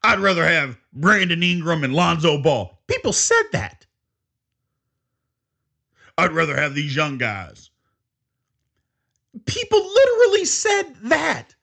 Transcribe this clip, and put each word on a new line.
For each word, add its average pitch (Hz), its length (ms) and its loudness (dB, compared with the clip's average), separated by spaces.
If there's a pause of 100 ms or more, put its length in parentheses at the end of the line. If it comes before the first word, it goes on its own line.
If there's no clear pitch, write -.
I'd 214 160 2
rather 185 260 0
have 147 320 0 (160)
Brandon 175 500 2
Ingram 170 400 0
and 131 100 -2
Lonzo 165 440 2
Ball." 131 500 -2
People 480 240 -2
said 453 400 2
that. - 340 -8 (2250)
"I'd 175 140 0
rather 156 240 -2
have 143 180 -2
these 143 220 -6
young 147 220 -2
guys." 101 520 -8 (1800)
People 427 340 -2
literally 415 680 4
said 392 580 -2
that. 285 600 -2